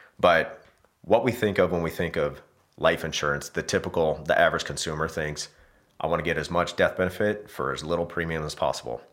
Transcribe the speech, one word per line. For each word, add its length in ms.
But 460
what 240
we 80
think 240
of 160
when 80
we 80
think 260
of 260
life 260
insurance, 460
the 120
typical, 680
the 120
average 240
consumer 460
thinks, 400
"I 80
wanna 160
get 140
as 120
much 280
death 180
benefit 540
for 240
as 100
little 220
premium 400
as 100
possible." 460